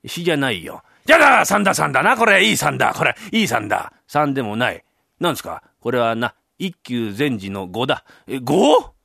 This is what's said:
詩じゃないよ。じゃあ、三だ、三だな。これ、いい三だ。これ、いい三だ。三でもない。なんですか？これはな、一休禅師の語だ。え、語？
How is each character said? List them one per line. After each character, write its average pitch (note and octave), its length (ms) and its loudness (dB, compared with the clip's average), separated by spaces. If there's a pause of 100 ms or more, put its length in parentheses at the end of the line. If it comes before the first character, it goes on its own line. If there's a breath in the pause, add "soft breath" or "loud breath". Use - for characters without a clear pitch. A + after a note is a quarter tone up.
詩 - 200 -10
じ E3+ 80 2
ゃ D#3 40 2
な C#3 140 0
い F2+ 140 -6
よ。 - 180 -14 (220 soft breath)
じ C#4 100 2
ゃ C#4 280 6
あ、 - 20 2
三 G3+ 180 0
だ、 F#3+ 120 2
三 D#3 180 0
だ C3+ 100 2
な。 A#3 140 4
こ A3+ 80 2
れ、 G3 200 6
い G#3+ 80 2
い - 40 0
三 C#3+ 200 0
だ。 G#2+ 160 0
こ - 120 -4
れ、 C#3+ 100 0 (160 loud breath)
い A3 140 2
い - 20 0
三 A#2 220 -2
だ。 - 240 -4 (160)
三 D3 260 0
で C3+ 80 -4
も G#2+ 140 -6
な A#2 160 0
い。 E2 100 -14 (380)
な F3 100 0
ん - 40 -4
で - 20 -6
す - 80 -12
か？ E2+ 180 -10 (180)
こ A#2+ 120 -4
れ B2 60 0
は A2+ 180 0
な、 A#2 180 -4 (240)
一 F#3 240 -6
休 A#2 300 -6
禅 B2 260 -2
師 G2 120 -8
の F#2+ 180 -8
語 A2 180 -4
だ。 C3+ 180 -4 (220 soft breath)
え、 C3 140 -8
語？ F#3+ 540 2 (100)